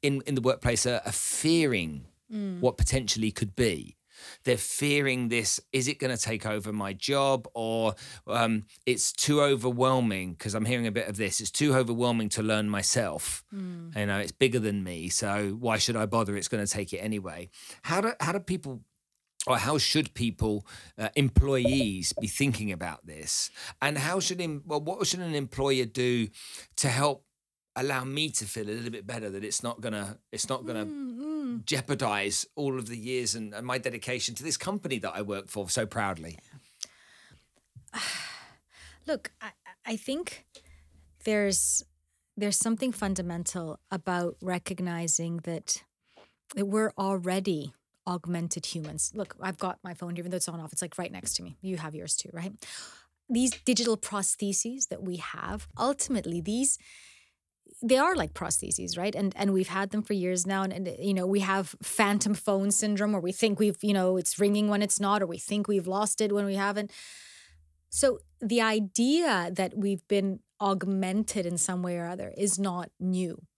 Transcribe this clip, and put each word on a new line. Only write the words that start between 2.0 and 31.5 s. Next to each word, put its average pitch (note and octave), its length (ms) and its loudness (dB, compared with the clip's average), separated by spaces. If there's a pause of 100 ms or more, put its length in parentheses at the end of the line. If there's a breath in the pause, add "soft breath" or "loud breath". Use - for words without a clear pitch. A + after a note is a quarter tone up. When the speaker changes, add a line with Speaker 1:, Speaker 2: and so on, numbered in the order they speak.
Speaker 2:
Mm. G3 280 -4
Speaker 1:
what B2+ 180 2
potentially A2+ 520 2
could G2+ 240 -4
be. F2 420 0 (480 loud breath)
They're B2 120 4
fearing C#3 720 2
this, A2+ 320 2 (120)
"Is C3 160 2
it D3+ 100 -2
gonna B2+ 180 0
take A2+ 300 -2
over G#2+ 260 -2
my G2 200 -4
job?" C3+ 600 2
Or, A2+ 420 0 (320 loud breath)
um, A2+ 400 2 (200 loud breath)
"It's - 260 2
too D3 300 4
overwhelming," A#2+ 960 4
'cause G#2+ 180 -6
I'm A2 100 0
hearing A#2 220 2
a G#2+ 60 -2
bit G2+ 160 -2
of G2+ 80 -6
this, G#2 240 0
"It's G#2 100 -4
too D3 240 4
overwhelming A#2 560 2
to A2 120 0
learn G#2+ 280 2
myself." G2 800 0
Speaker 2:
Mm. F3 440 -8
Speaker 1:
You G#2 100 0
know, G2+ 120 0
"It's G#2 140 -4
bigger B2 260 4
than G2+ 240 0
me, F2 260 -6
so G2+ 520 0
why A2+ 180 2
should A2+ 180 2
I G#2+ 100 2
bother? G2+ 300 2
It's F#2+ 120 -4
gonna G#2 180 0
take G2+ 260 -4
it F#2 60 -6
anyway." F#2 520 -6 (320 loud breath)
How E3+ 180 0
do, A3+ 200 0
how D#3+ 120 0
do G3 80 0
people, C#3+ 420 -6 (640)
or B2+ 120 4
how C#3 180 2
should - 380 2
people, G#2+ 520 0 (300 loud breath)
uh, G#2+ 200 -4
employees C3 1000 4
be - 80 -4
thinking A2+ 460 0
about E2+ 340 -6
this? - 440 -4 (320 loud breath)
And D3 160 0
how E3 200 0
should F3+ 220 -2
em-, D#3 240 -4
well, D3+ 160 0
what F#3 260 -2
should F3+ 140 0
an E3+ 140 -2
employer C3+ 500 2
do A#2+ 440 2 (480 loud breath)
to C#3+ 120 2
help C3+ 380 2 (500)
allow C3 280 0
me D3 260 -2
to G#2+ 160 -4
feel G#2 220 -6
a G#2 40 -4
little A#2 180 -6
bit G#2 160 -10
better A2 220 -6
that G2 160 -6
it's - 180 -4
not A#2+ 200 -6
gonna, G#2+ 360 -6 (140)
it's - 160 -4
not C3 160 -4
gonna G#2+ 220 -4
Speaker 2:
Mm, C4 320 -8
mm. C4+ 480 -4